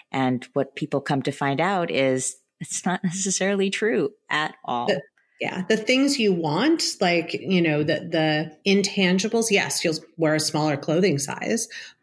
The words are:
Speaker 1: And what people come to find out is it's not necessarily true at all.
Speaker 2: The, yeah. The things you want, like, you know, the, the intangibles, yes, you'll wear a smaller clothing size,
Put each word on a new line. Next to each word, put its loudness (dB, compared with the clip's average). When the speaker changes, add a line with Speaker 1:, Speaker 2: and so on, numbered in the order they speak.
Speaker 1:
And -2
what -2
people -4
come -2
to -2
find -2
out 0
is 0
it's -10
not -2
necessarily 0
true 0
at -2
all. -4
Speaker 2:
The, 0
yeah. -6
The 4
things 2
you 4
want, 2
like, 2
you 2
know, 2
the, 0
the 0
intangibles, 2
yes, 0
you'll 0
wear 2
a 2
smaller 0
clothing 0
size, -4